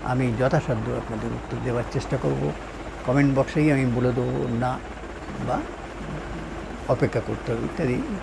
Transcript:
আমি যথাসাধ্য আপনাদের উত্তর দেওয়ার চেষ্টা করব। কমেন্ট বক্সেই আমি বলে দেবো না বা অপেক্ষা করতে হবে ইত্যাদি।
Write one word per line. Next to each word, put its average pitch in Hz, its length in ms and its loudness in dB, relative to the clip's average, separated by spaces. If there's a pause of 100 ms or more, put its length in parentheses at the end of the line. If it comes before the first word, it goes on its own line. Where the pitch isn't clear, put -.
আমি 127 340 2
যথাসাধ্য 120 520 2
আপনাদের 117 420 -4
উত্তর 117 320 -6
দেওয়ার 120 280 0
চেষ্টা - 240 -2
করব। 139 360 0 (540)
কমেন্ট 139 320 6
বক্সেই 151 340 6
আমি 135 140 4
বলে 123 260 4
দেবো 127 480 0
না 127 180 0 (720)
বা - 120 2 (1300)
অপেক্ষা 123 320 2
করতে 110 320 -4
হবে 117 120 -2
ইত্যাদি। 127 320 0 (260)